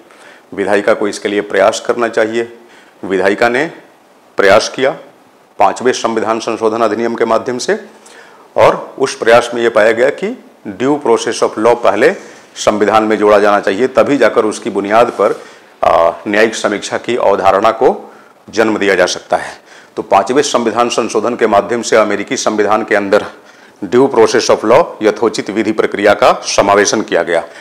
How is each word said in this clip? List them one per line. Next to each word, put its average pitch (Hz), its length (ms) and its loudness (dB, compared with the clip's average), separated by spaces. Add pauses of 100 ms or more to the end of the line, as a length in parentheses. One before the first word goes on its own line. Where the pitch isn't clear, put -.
(540)
विधायिका 101 400 0
को 104 140 -2
इसके 101 200 -6
लिए 101 120 -2
प्रयास 101 460 0
करना 117 220 -2
चाहिए। 113 440 -2 (520)
विधायिका 95 440 0
ने 127 180 -2 (720)
प्रयास 101 380 4
किया 135 200 -2 (600)
पांचवें 104 340 0
संविधान 113 480 -4
संशोधन 110 420 -2
अधिनियम 117 320 -2
के - 100 -2
माध्यम 117 340 -2
से 190 200 -4 (760)
और 160 420 0
उस 135 180 -2
प्रयास 117 380 2
में 117 80 -4
ये 117 60 2
पाया 107 240 2
गया 120 180 2 (120)
कि 196 80 -4 (460)
due 135 240 0
process 113 420 -2
of 113 160 -2
law 113 240 4
पहले 107 300 2 (440)
संविधान 107 480 0
में 107 140 0
जोड़ा 104 200 4
जाना 104 220 2
चाहिए, 104 280 0
तभी 123 280 2
जाकर 113 280 2
उसकी 107 260 -6
बुनियाद 104 400 2
पर, 104 300 -2 (440)
आ, 85 280 2 (140)
न्यायिक 110 280 2
समीक्षा 104 440 -4
की 117 180 -4
अवधारणा 98 560 2
को 160 400 -2 (380)
जन्म 107 280 0
दिया 98 160 2
जा 90 120 4
सकता - 300 -4
है। - 160 -10 (440)
तो 113 60 -4
पांचवें 127 400 2
संविधान 117 460 -2
संशोधन 117 480 -2
के 113 100 0
माध्यम 104 360 0
से 120 140 0
अमेरिकी 104 400 0
संविधान 107 480 -2
के 110 100 -2
अंदर 101 300 0 (580)
due 120 260 2
process 110 420 2
of 107 140 0
law, 123 200 4 (180)
यथोचित 113 480 -2
विधि 107 220 -2
प्रक्रिया 104 420 0
का 135 180 4 (140)
समावेशन 101 560 2
किया 87 200 -2
गया 82 200 -2 (180)